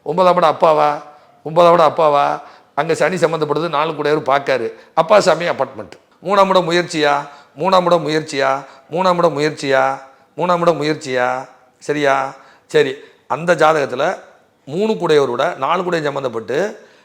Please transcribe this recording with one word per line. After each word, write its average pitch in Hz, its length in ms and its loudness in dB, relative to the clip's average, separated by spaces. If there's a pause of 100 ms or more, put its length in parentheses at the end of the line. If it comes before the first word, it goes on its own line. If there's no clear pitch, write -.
ஒன்பதாம் 175 340 2
இடம் 160 240 2
அப்பாவா? 151 420 2 (400)
ஒன்பதாம் 165 300 4
இடம் 160 240 4
அப்பாவா? 147 440 2 (340)
அங்க 160 200 -2
சனி 165 220 0
சம்மந்தப்படுது, 156 520 -2
நாலு 156 260 -2
கூடையவர் 147 300 -2
பார்க்காரு. 135 480 -2 (220)
அப்பா 180 260 4
சாமி 170 280 0
அபார்ட்மெண்ட். 110 460 -6 (300)
மூணாம் 196 240 2
இடம் 185 220 2
முயற்சியா? 160 420 0 (460)
மூணாம் 185 260 2
இடம் 170 240 2
முயற்சியா? 139 560 -2 (260)
மூணாம் 180 260 0
இடம் 170 220 2
முயற்சியா? 135 600 0 (380)
மூணாம் 175 240 0
இடம் 165 220 2
முயற்சியா? 127 680 -2 (300)
சரியா? 139 560 -2 (320)
சரி, 139 280 0 (320)
அந்த 165 280 -2
ஜாதகத்துல 151 640 0 (460)
மூணு 196 280 -2
கூடையவரோட 151 640 0
நாலு 151 260 -2
கூடையும் 160 340 -2
சம்மந்தப்பட்டு, 131 600 -4 (280)